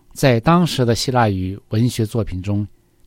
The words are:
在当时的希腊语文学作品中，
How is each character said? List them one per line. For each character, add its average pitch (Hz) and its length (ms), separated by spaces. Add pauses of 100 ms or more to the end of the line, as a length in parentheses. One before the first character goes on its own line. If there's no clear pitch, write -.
(140)
在 123 260
当 170 260
时 135 180
的 117 100
希 - 160
腊 123 180
语 95 300 (100)
文 113 200
学 113 160
作 110 180
品 92 200
中， 101 240 (400)